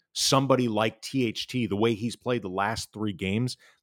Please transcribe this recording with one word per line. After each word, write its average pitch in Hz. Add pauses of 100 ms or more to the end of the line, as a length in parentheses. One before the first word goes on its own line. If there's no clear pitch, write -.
(120)
somebody 131
like 110
T 131
H -
T, 123
the 98
way 113
he's 107
played 123
the 98
last 98
three 107
games. 101 (260)